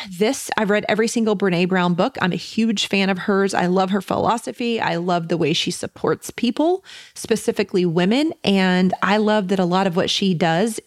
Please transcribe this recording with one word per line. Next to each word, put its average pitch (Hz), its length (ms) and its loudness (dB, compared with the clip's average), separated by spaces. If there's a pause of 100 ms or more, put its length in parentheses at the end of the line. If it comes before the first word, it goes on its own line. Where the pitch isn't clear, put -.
This, 202 460 -2
I've 208 140 0
read 208 180 0
every 220 200 2
single 220 280 0
Brené 180 320 2
Brown 180 260 2
book. 180 280 0
I'm 180 100 0
a 170 60 -2
huge 220 500 -2
fan 196 220 0
of 190 80 -2
hers. 196 360 0
I 180 120 2
love 185 240 2
her 190 120 0
philosophy. 233 800 -2
I 165 160 -2
love 175 320 -2
the 175 80 -2
way 160 160 0
she 175 200 -2
supports - 580 -6
people, 311 560 -2 (300)
specifically 196 680 -2
women. 190 480 2 (100)
And 185 580 2
I 196 160 2
love 214 320 2
that 190 100 0
a 185 60 2
lot 190 220 2
of 170 80 -2
what 185 140 0
she 196 240 0
does 175 540 0